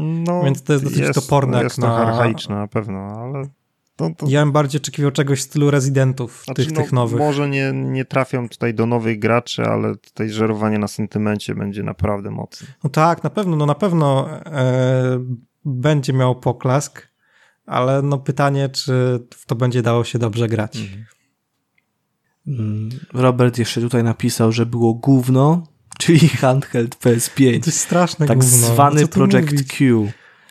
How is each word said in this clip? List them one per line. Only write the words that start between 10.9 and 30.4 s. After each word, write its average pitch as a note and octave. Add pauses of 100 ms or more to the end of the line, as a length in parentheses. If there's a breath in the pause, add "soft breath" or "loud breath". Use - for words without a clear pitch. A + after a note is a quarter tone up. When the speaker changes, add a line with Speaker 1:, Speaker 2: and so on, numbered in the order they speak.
Speaker 1:
będzie G2+
naprawdę G#2
mocne. - (160)
Speaker 2:
No C#3+
tak, D#3+
na D3+
pewno, F3+
no D3
na C#3+
pewno, D3 (160)
e, B2+ (460)
będzie C#3
miał B2+
poklask, B2+ (580)
ale C3+
no C#3
pytanie, C#3
czy B2+ (160)
w -
to B2+
będzie B2
dało A#2
się A#2
dobrze A#2
grać. G#2+
Speaker 1:
Mhm. G#2 (1400)
Speaker 3:
Mm, A2 (240)
Robert B2
jeszcze A#2
tutaj A#2+
napisał, A2+
że A#2
było A#2
gówno, C3 (140)
<laughs> -
czyli D#3+
handheld B2+
P -
S A#2
pięć. B2+
Speaker 2:
To E3
jest -
straszne E3+
Speaker 3:
Tak A#2
Speaker 2:
gówno. B2 (100)
Speaker 3:
zwany C#3+
Speaker 2:
Co D#3
tu -
Speaker 3:
Project F#3
Speaker 2:
mówić? C#3
Speaker 3:
Q. A2+ (400 soft breath)